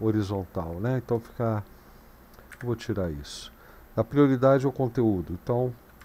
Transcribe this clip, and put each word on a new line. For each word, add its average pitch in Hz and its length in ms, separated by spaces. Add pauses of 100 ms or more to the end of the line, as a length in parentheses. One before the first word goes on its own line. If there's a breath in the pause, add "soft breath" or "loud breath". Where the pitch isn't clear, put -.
horizontal, 98 720
né? 117 300
Então 120 140
fica, 113 460 (960 loud breath)
vou 120 140
tirar 95 340
isso. - 420 (440 loud breath)
A 113 80
prioridade 135 600
é 139 40
o 131 40
conteúdo. 113 600
Então, 120 420 (300)